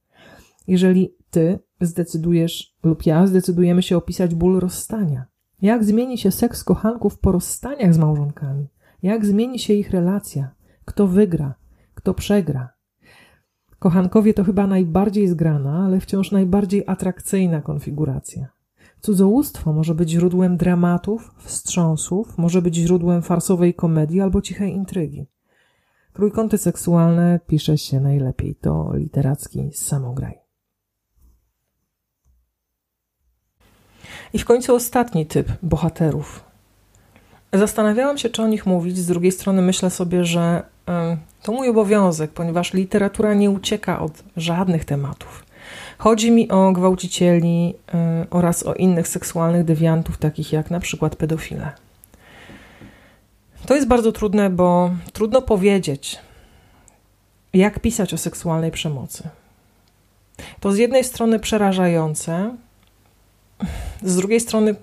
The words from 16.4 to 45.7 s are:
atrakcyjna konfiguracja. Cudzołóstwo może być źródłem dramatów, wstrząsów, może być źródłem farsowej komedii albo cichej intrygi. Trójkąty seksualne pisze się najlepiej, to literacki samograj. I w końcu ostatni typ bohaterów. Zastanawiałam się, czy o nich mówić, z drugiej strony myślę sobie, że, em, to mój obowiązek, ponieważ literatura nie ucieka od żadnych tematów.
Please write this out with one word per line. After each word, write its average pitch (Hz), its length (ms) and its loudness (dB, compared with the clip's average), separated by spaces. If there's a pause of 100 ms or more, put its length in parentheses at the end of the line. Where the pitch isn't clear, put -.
atrakcyjna 185 720 -2
konfiguracja. 143 840 -6 (560)
Cudzołóstwo 196 680 2
może 160 220 0
być 165 140 0
źródłem 180 480 2
dramatów, 175 800 0
wstrząsów, - 1000 -4
może 170 240 2
być 170 140 0
źródłem 175 460 2
farsowej 175 520 0
komedii 160 480 0
albo 196 200 0
cichej 190 300 -6
intrygi. 156 540 -6 (880)
Trójkąty 208 440 0
seksualne 170 920 2
pisze 151 300 2
się - 220 -2
najlepiej, 139 560 -2
to - 380 -2
literacki 139 800 -4
samograj. 131 640 -8 (4000)
I 220 60 -2
w - 60 -6
końcu 247 300 4
ostatni 240 500 0
typ - 260 -2 (100)
bohaterów. 156 840 -2 (1080)
Zastanawiałam 214 640 2
się, 233 120 -4
czy 226 140 -4
o 220 40 0
nich 214 180 -2
mówić, 180 320 0
z 175 100 -2
drugiej 175 240 2
strony 190 300 0
myślę 185 280 2
sobie, 180 360 0
że, 170 380 0 (220)
em, 170 320 -2 (240)
to 208 100 -4
mój 254 180 0
obowiązek, 196 600 2
ponieważ 170 420 -4
literatura 202 600 0
nie 202 180 4
ucieka 196 500 -4
od 160 220 -8 (140)
żadnych 170 480 -2
tematów. - 600 -8 (520)